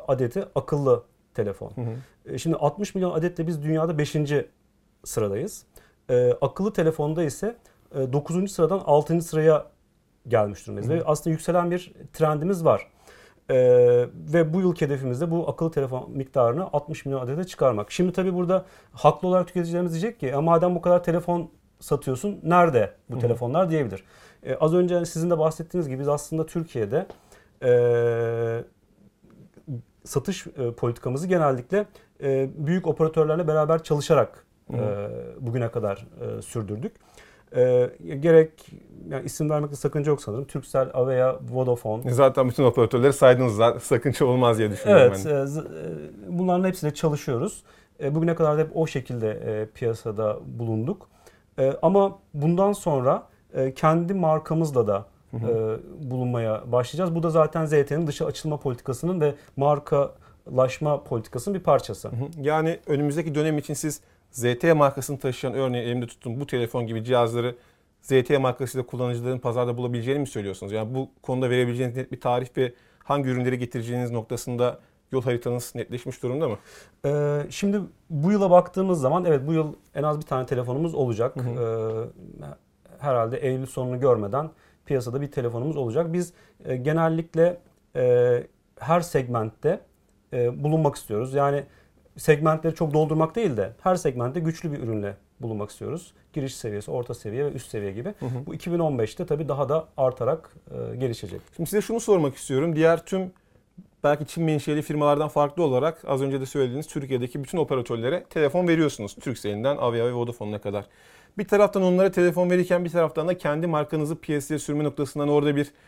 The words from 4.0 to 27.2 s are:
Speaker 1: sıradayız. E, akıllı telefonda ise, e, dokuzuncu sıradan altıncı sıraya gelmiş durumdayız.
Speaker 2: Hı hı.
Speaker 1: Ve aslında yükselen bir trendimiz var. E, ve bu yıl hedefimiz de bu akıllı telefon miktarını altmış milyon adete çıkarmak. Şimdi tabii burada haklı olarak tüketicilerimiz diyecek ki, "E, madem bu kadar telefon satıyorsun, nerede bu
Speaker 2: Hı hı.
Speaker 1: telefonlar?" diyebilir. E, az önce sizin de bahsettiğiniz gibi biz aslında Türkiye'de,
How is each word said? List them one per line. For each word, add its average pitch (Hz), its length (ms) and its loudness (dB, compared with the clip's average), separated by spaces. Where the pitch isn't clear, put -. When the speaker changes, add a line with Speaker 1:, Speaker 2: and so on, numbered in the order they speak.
Speaker 1:
sıradayız. 110 600 -4
E, 123 300 4
akıllı 190 320 -2
telefonda 160 500 0
ise, 196 340 -4
e, 135 180 -4
dokuzuncu 170 400 -2
sıradan 180 260 0
altıncı 160 460 2
sıraya 156 420 2
gelmiş 104 380 0
durumdayız. 107 240 -6
Speaker 2:
Hı 156 40 2
hı. 165 40 0
Speaker 1:
Ve 160 60 -4
aslında 151 260 0
yükselen 175 400 0
bir 180 220 -6
trendimiz 160 520 0
var. 117 260 4
E, 135 60 4
ve 160 400 2
bu 190 60 2
yıl 180 160 4
hedefimiz 135 440 -2
de 165 100 -2
bu 165 180 0
akıllı 160 220 -2
telefon 127 400 -4
miktarını 131 600 2
altmış - 340 -6
milyon 139 140 -2
adete 139 240 -4
çıkarmak. 123 480 0
Şimdi 180 200 0
tabii 185 220 -2
burada 180 300 0
haklı 151 360 4
olarak 180 180 4
tüketicilerimiz 175 460 -2
diyecek 202 280 -4
ki, 143 60 -4
"E, 127 100 -2
madem 170 380 4
bu 175 60 -2
kadar 175 240 4
telefon 170 460 -2
satıyorsun, 139 640 -4
nerede 160 480 4
bu 120 60 -8
Speaker 2:
Hı - 20 -6
hı. 127 40 -4
Speaker 1:
telefonlar?" 120 500 0
diyebilir. 127 340 -2
E, 131 120 -6
az 160 200 2
önce 180 300 2
sizin 165 260 -4
de 170 80 2
bahsettiğiniz 160 500 -2
gibi 131 120 -6
biz 143 80 -2
aslında 156 380 -2
Türkiye'de, 160 600 -4